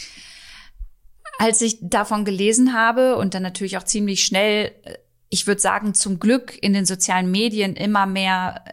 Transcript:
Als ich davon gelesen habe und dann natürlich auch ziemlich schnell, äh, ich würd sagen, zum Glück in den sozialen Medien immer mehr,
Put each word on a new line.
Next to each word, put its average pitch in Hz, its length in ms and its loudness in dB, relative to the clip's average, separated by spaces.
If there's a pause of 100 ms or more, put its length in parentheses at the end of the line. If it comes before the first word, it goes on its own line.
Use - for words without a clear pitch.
(1400)
Als 226 220 2
ich 226 200 -2
davon 214 440 -2
gelesen 220 500 2
habe 233 420 4
und 196 180 0
dann 185 100 -4
natürlich 185 340 -6
auch 185 60 -12
ziemlich 202 400 0
schnell, 208 480 2 (120)
äh, - 100 -16 (360)
ich - 160 -4
würd 202 140 2
sagen, 202 320 0
zum 185 280 -2
Glück 247 420 2
in 202 100 2
den 196 140 2
sozialen 185 440 0
Medien 208 460 0
immer 202 300 2
mehr, 190 680 -2